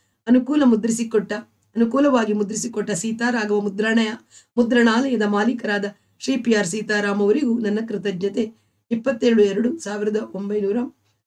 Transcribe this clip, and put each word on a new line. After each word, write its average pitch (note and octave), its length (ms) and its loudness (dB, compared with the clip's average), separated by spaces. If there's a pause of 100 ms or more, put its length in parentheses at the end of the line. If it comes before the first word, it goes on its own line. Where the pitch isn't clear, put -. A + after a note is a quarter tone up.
(260)
ಅನುಕೂಲ B3+ 380 4
ಮುದ್ರಿಸಿಕೊಟ್ಟ, A3+ 680 2 (440)
ಅನುಕೂಲವಾಗಿ A#3 560 2
ಮುದ್ರಿಸಿಕೊಟ್ಟ G#3 580 -4
ಸೀತಾರಾಘವ A3 720 -2
ಮುದ್ರಣಯ-, A3 680 -2 (300)
ಮುದ್ರಣಾಲಯದ A#3 680 4
ಮಾಲೀಕರಾದ G#3 640 -2 (340)
ಶ್ರೀ C4 180 -2
ಪಿ A#3 160 0
ಆರ್ G#3 140 2
ಸೀತಾರಾಮ್ G#3 540 -2
ಅವರಿಗೂ A3+ 380 2
ನನ್ನ G#3 200 -2 (100)
ಕೃತಜ್ಞತೆ. G3+ 640 -4 (380)
ಇಪ್ಪತ್ತೇಳು A#3 540 2
ಎರಡು A3+ 340 0
ಸಾವಿರದ G#3 560 -6
ಒಂಬೈನೂರ G3+ 420 -4 (500)